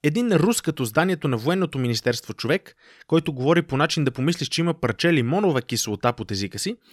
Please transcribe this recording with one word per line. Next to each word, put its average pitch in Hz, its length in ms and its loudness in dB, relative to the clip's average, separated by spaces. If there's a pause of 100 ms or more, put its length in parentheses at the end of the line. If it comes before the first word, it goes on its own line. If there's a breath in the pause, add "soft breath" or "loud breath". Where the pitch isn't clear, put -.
Един 214 300 2
рус 185 280 4
като 143 240 -2
зданието 160 420 0
на 127 100 0
военното 156 400 0
министерство 120 560 -2
човек, - 420 -4 (320 soft breath)
който 160 260 0
говори 147 280 2
по 139 160 -4
начин 151 260 0
да 127 80 2
помислиш, 147 360 -2
че - 140 -4
има 170 120 2
парче 131 400 0
лимонова 147 480 2
киселота 117 520 -2
под 110 180 -8
езика 98 280 -6
си, 220 160 -6 (180 soft breath)